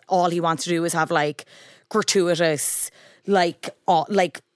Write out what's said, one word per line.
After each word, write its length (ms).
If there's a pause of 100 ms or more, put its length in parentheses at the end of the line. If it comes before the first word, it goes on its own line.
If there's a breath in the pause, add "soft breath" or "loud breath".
all 220
he 100
wants 260
to 40
do 160
is 80
have, 180
like, 360 (420 loud breath)
gratuitous, 1040 (360 soft breath)
like, 440 (180)
uh, 220
like, 320 (140)